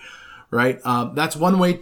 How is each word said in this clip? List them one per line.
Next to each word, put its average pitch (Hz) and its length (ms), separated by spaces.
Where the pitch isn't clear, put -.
Right? - 360
Um, 123 300
that's 151 220
one 185 200
way 180 140